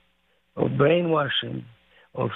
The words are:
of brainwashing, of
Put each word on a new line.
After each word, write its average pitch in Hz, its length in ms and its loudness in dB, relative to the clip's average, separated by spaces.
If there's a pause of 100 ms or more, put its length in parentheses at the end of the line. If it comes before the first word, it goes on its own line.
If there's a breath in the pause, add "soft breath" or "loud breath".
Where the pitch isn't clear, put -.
(560)
of 127 200 0
brainwashing, 143 880 0 (520 soft breath)
of 120 200 -2